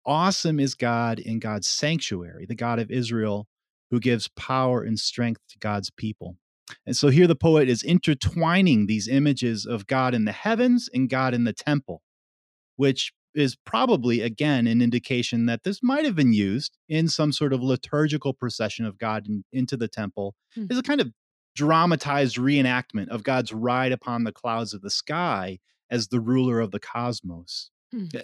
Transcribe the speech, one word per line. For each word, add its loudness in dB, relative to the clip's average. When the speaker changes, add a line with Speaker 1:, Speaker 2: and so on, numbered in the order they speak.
Speaker 1:
Awesome 2
is 0
God 0
in -6
God's -4
sanctuary, -4
the -8
God -2
of -4
Israel, -2
who 2
gives 0
power -2
and -4
strength -2
to -20
God's -4
people." -10
And -4
so 4
here 8
the 4
poet 4
is 0
intertwining 2
these -2
images 0
of -6
God 2
in 2
the -2
heavens 2
and 0
God 0
in 0
the 0
temple, -4
which 0
is 0
probably, 0
again, 0
an 4
indication 0
that -2
this -4
might 2
have -2
been 4
used 0
in 2
some 0
sort 0
of 0
liturgical 0
procession -4
of -6
God -4
in, -4
into -2
the -2
temple -6
Speaker 2:
Hmm. -8
Speaker 1:
as -2
a -4
kind 0
of -2
dramatized 2
reenactment 0
of -6
God's 0
ride 0
upon -4
the -4
clouds -4
of -12
the -10
sky -2
as -2
the 0
ruler 2
of -2
the -8
cosmos. -8
Speaker 2:
Hmm. -8